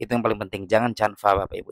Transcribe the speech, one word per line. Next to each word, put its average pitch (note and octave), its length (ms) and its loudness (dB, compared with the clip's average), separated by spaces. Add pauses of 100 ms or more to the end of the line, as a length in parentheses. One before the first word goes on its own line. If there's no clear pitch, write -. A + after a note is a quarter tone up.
Itu A#2 160 -2
yang A#2 80 -2
paling G#2+ 160 0
penting, G2 240 -8
jangan A2 320 2
Canva, G2+ 480 2
Bapak F#2+ 160 -10
Ibu F#2+ 100 -18